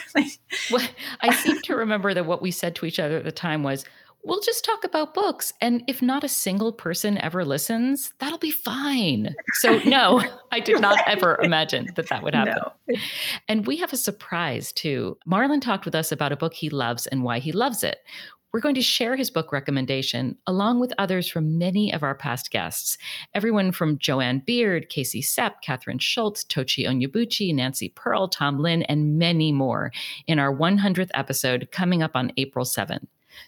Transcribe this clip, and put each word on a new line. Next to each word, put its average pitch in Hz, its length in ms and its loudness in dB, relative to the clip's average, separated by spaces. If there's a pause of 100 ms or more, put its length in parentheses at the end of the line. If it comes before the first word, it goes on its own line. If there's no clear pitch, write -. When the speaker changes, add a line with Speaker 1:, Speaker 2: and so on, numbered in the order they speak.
(140)
Speaker 1:
<laughs> 285 100 4 (460)
Speaker 2:
Well, 240 160 2 (360)
I 240 100 6
seem - 300 2
to - 140 -4
remember 214 360 0
that 180 140 0
what 170 160 -2
we 185 80 0
said 170 260 -4
to 170 100 -4
each 165 120 -4
other 156 200 0
at - 60 -4
the 156 80 -4
time 156 300 -2
was, 135 220 -2 (400)
"We'll 359 160 -2
just 466 240 -2
talk 453 180 -2
about 302 320 -2
books. - 460 -2
And 240 260 2
if 262 160 -2
not 262 220 2
a 277 40 -4
single 208 440 0
person 202 460 -2
ever 180 260 -2
listens, 226 760 0
that'll 302 200 -6
be 311 120 -2
fine." 226 840 0 (260)
So 226 240 6
no, 247 380 6 (160)
<laughs> - 140 -10
I 233 80 -2
did 226 200 4
not 202 260 6
ever 190 360 4
imagine 156 540 2
that 165 120 -2
that 131 140 -2
would 147 120 -2
happen. 131 220 2 (320)
Speaker 1:
No. 240 80 2 (500)
Speaker 2:
And 220 200 0
we 277 100 -2
have 349 160 -4
a 254 60 -4
surprise, 170 720 -4
too. 123 540 -4
Marlon 269 340 4
talked 220 240 -2
with 170 100 -4
us 160 180 0
about 143 200 0
a 143 40 -2
book 165 180 -4
he 151 160 -6
loves 120 360 -2
and 131 160 -2
why 120 160 0
he 151 140 -4
loves 233 320 0
it. - 140 -2 (520)
We're 226 100 -2
going 285 160 2
to 254 60 0
share 247 320 0
his 262 160 -2
book 160 220 -2
recommendation 131 920 -2
along 202 340 2
with 247 160 -2
others 185 320 0
from 160 300 0
many 190 340 2
of 147 100 -2
our 139 120 0
past - 360 -6
guests, - 460 -4 (380)
everyone 202 380 2
from 151 260 0
Joanne 131 400 0
Beard, 202 500 0
Casey - 320 -4
Sepp, - 400 -2
Catherine 123 380 -6
Schultz, 214 460 -2
Tochi 123 420 -2
Onyebuchi, 170 680 0
Nancy 127 360 -2
Pearl, 190 360 0
Tom 143 320 0
Lin, 165 260 2
and 151 340 2
many 165 340 4
more 123 400 0 (340)
in 160 120 4
our 139 120 4
one 170 280 4
hundredth 185 340 2
episode 127 600 0
coming 180 300 2
up 156 120 -2
on 127 240 0
April 131 260 -2
seventh. - 420 -4 (420)